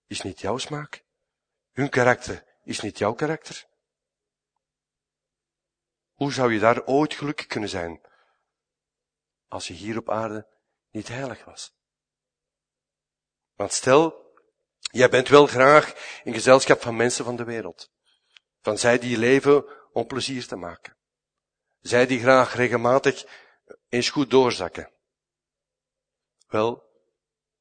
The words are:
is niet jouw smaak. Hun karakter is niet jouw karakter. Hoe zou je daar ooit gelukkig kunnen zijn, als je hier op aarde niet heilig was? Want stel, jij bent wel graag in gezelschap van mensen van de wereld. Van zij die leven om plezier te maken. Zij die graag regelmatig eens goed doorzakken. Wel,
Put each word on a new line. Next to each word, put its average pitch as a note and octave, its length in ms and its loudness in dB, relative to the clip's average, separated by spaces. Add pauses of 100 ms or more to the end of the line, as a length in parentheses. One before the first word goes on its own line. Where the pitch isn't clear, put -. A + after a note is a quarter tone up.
is - 160 -10
niet F#2+ 180 -10
jouw G#2+ 180 -4
smaak. - 460 -12 (680)
Hun C#3 160 -2
karakter A#2+ 560 0 (200)
is - 160 -10
niet G2+ 180 -10
jouw G#2+ 140 0
karakter. - 540 -8 (2500)
Hoe C#3 200 -4
zou A#2+ 200 0
je G#2+ 80 0
daar A#2 240 2
ooit D3 300 0
gelukkig D3 320 -10
kunnen G#2+ 220 -6
zijn, E2+ 320 -8 (1500)
als - 200 -12
je F#2+ 60 -14
hier G#2 240 -10
op A2 120 -10
aarde G#2+ 360 -6 (440)
niet G#2+ 180 -12
heilig B2 360 -12
was? - 320 -20 (1800)
Want G2+ 180 -8
stel, D#3 600 2 (460)
jij B2 300 2
bent B2+ 200 2
wel C#3+ 180 8
graag C3 760 2
in B2 80 -6
gezelschap C3 480 4
van A#2 160 -6
mensen A#2+ 280 -2
van A#2+ 120 -6
de A#2 80 -8
wereld. A2+ 480 -12 (680)
Van G#2+ 180 -4
zij A#2+ 200 2
die A#2+ 200 -4
leven C3+ 460 4 (280)
om A#2 140 -4
plezier B2+ 400 -8
te A#2 100 -12
maken. F2 400 -16 (840)
Zij B2 260 2
die B2+ 140 -2
graag B2+ 340 4
regelmatig A#2+ 720 0 (640)
eens A#2+ 220 -2
goed C3+ 200 -4
doorzakken. G#2+ 640 0 (1500)
Wel, A#2 380 -4 (760)